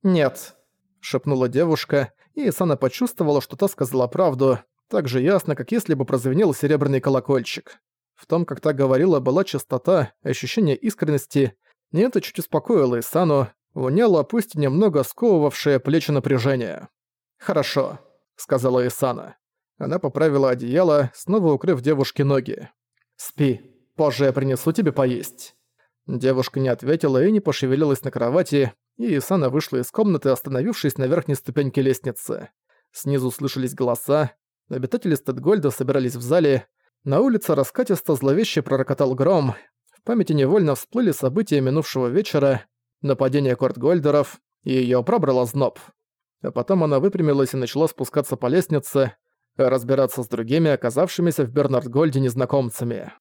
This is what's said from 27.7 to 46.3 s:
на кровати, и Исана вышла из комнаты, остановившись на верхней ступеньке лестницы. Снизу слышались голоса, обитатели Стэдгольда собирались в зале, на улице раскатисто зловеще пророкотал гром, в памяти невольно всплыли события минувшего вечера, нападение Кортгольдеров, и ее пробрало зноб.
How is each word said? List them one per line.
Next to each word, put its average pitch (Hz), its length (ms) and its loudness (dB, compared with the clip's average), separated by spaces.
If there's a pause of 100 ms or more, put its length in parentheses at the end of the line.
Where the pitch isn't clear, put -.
на 135 80 -6
кровати, 139 640 0 (240)
и 220 200 -2
Исана 147 320 0
вышла 139 280 -2
из 120 120 -4
комнаты, 156 400 0
остановившись 135 680 -2
на 131 100 -2
верхней 147 280 0
ступеньке 139 460 -2
лестницы. - 680 -4 (420)
Снизу 131 400 -2
слышались 131 420 -6
голоса, 131 580 0 (380)
обитатели 151 460 -2
Стэдгольда 139 560 0
собирались 127 440 -2
в 120 60 -10
зале, 139 460 2 (360)
на 143 180 0
улице 220 340 2
раскатисто 170 600 0
зловеще 139 460 0
пророкотал 131 540 0
гром, 143 400 2 (360)
в - 120 -20
памяти 226 300 0
невольно 147 420 2
всплыли 226 360 -2
события 147 480 0
минувшего 131 480 -2
вечера, 139 580 0 (360)
нападение 135 540 0
Кортгольдеров, 143 840 0 (240)
и 131 100 -4
ее 123 300 2
пробрало 139 420 2
зноб. 123 340 -2 (680)